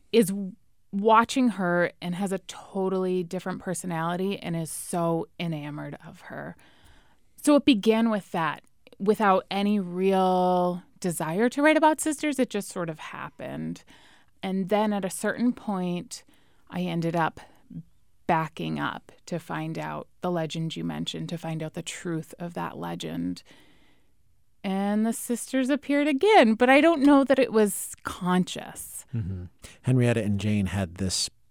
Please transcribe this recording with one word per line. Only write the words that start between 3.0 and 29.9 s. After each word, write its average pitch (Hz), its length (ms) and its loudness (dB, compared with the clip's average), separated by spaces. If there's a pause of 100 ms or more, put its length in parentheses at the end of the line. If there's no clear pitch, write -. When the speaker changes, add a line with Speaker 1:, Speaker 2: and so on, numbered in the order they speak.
Speaker 1:
different 180 380 -6
personality 175 760 -4
and 165 200 -6
is 165 120 -4
so 170 600 -2 (100)
enamored 147 680 -8
of 160 180 -20
her. 143 340 -14 (840)
So 294 140 4
it 285 100 4
began 220 460 4
with 208 220 -6
that, 160 300 -4 (360)
without 202 500 4
any 202 300 0
real 180 1040 2 (160)
desire 170 520 -2
to 285 120 -2
write 311 140 6
about 311 240 4
sisters. 302 400 -2
It 254 100 0
just 202 180 -6
sort 170 220 -6
of 156 80 -12
happened. 151 840 -10 (580)
And 190 280 -4
then 208 220 2
at 202 120 -4
a 190 60 -6
certain 226 420 -2
point, 180 720 -6 (440)
I 175 120 -8
ended 170 340 -2
up 165 240 0 (880)
backing 160 540 -2
up - 320 -8 (140)
to 175 120 -6
find 160 400 -8
out 156 300 -10 (120)
the 180 120 -2
legend 165 420 -4
you 170 80 -8
mentioned, 165 460 -6
to 170 100 -8
find 160 240 -8
out 156 120 -10
the 175 60 -8
truth 160 600 -8
of 175 140 -10
that 175 220 -8
legend. 170 680 -8 (1200)
And 202 420 0
the 226 60 0
sisters 247 580 -2
appeared 285 380 0
again, 302 460 6
but 247 140 4
I 269 120 8
don't 320 220 6
know 277 200 8
that 262 160 4
it 262 140 2
was 208 500 2
conscious. - 1120 -4
Speaker 2:
Mm-hmm. 95 300 -4 (380)
Henrietta 120 420 2